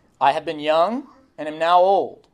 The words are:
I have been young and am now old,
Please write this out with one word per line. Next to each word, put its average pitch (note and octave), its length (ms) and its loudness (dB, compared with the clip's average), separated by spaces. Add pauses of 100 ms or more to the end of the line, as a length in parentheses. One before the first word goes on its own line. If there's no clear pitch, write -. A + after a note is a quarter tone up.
(200)
I C3+ 120 4
have D3+ 120 -6
been D#3 140 -8
young E3 480 -2 (320)
and - 80 -12
am D3+ 140 -10
now E3+ 180 2
old, F3+ 560 0